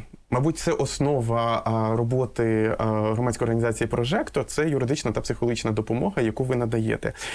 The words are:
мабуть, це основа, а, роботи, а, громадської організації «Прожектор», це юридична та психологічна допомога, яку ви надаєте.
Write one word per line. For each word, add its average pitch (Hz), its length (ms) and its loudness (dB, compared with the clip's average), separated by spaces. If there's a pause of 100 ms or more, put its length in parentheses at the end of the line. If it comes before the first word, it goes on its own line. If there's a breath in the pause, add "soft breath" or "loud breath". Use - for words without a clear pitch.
(320)
мабуть, 147 260 2
це 170 140 0
основа, 117 920 0
а, 113 320 2
роботи, 117 840 2
а, 113 60 -2
громадської 110 640 0
організації 113 420 0
«Прожектор», 135 560 0
це - 240 0
юридична 131 440 0
та - 80 -2
психологічна 117 500 -2
допомога, 120 520 0
яку 113 220 0
ви 127 120 0
надаєте. 113 560 0 (220 loud breath)